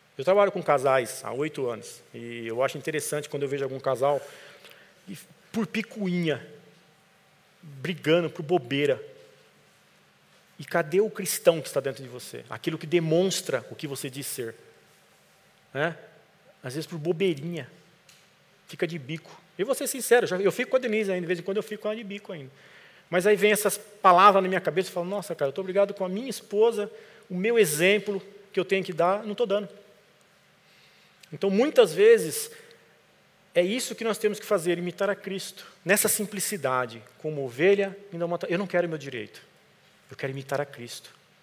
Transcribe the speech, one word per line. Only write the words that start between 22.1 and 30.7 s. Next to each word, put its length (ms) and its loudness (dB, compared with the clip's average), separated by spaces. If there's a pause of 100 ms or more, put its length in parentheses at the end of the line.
ainda. 200 -14 (580)
Mas 180 2
aí 100 6
vem 160 4
essas 260 0
palavras 640 8
na 80 0
minha 100 2
cabeça 300 -2
e 20 -16
falo, 140 -4
"Nossa, 280 -6
cara, 140 0
eu 60 -4
tô 80 -6
obrigado 320 2
com 100 -4
a 60 -4
minha 180 -6
esposa, 640 0 (380)
o 40 -10
meu 240 0
exemplo 640 4 (300)
que 80 -2
eu 60 0
tenho 180 0
que 80 -8
dar, 320 2
não 100 -6
tô 120 -2
dando." 340 -4 (1500)